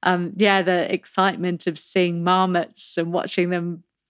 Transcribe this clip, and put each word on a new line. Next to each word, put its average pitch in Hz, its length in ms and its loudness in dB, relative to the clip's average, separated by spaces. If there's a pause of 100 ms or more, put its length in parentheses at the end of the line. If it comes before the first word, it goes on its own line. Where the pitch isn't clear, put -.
um, 175 340 0
yeah, 196 260 4
the 175 300 0
excitement 180 720 -2
of 160 120 -4
seeing 175 440 -2
marmots 180 760 0
and 170 140 -2
watching 175 380 -2
them, 175 340 -4 (260)